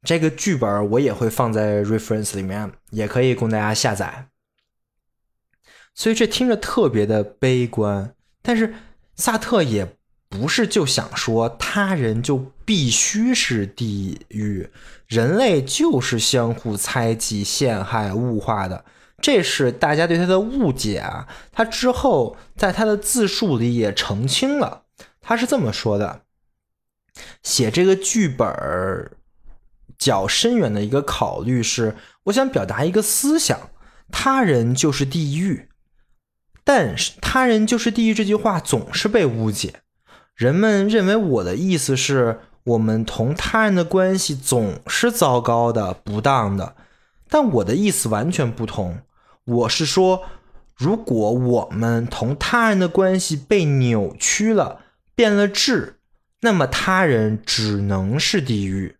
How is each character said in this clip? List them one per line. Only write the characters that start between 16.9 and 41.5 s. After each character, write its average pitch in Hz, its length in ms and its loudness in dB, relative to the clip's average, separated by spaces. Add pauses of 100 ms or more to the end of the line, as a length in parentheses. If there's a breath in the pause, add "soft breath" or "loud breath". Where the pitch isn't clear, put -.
忌、 107 300 -4
陷 110 400 -2
害、 104 300 -4
物 117 260 -2
化 101 260 -4
的， 90 160 -8 (380 soft breath)
这 254 220 4
是 - 280 0
大 151 240 0
家 165 120 2
对 170 100 2
他 175 80 2
的 185 160 4
误 226 320 0
解 107 260 -4
啊。 - 300 -10 (240 loud breath)
他 220 100 -2
之 247 300 0
后 180 440 2 (200 loud breath)
在 190 160 0
他 220 140 0
的 214 100 2
自 208 320 0
述 165 300 0
里 120 180 0
也 107 160 0
澄 107 340 -2
清 269 320 0
了， - 260 -4 (360 loud breath)
他 - 160 -2
是 226 80 0
这 269 140 0
么 135 120 0
说 104 280 -2
的， 101 240 -6 (1200 loud breath)
写 113 280 0
这 180 140 2
个 190 100 6
剧 190 320 0
本 131 220 0
儿 90 640 -6 (840)
较 98 280 0
深 240 300 2
远 143 160 2
的 104 100 -2
一 104 60 -4
个 135 140 0
考 - 400 -4
虑 120 200 0
是， 110 320 -2 (300 loud breath)
我 202 80 -2
想 262 160 2
表 123 160 -2
达 113 200 -4
一 170 60 2
个 208 120 2
思 285 360 0
想， - 200 -2 (520 soft breath)
他 269 320 0
人 127 320 2
就 147 160 2
是 139 140 -2
地 143 340 -2
狱。 180 280 -2 (960)
但 160 340 2
是 - 240 -4
“他 262 260 0
人 220 200 4
就 240 100 2
是 226 140 0
地 220 160 0
狱” 220 80 4
这 220 100 0
句 202 100 2
话 208 260 0
总 - 340 -2
是 - 140 -2
被 208 180 4
误 113 240 0
解， - 300 -8 (560 soft breath)
人 143 180 2
们 202 340 2
认 214 180 2
为 202 100 4
我 147 260 0
的 90 140 -2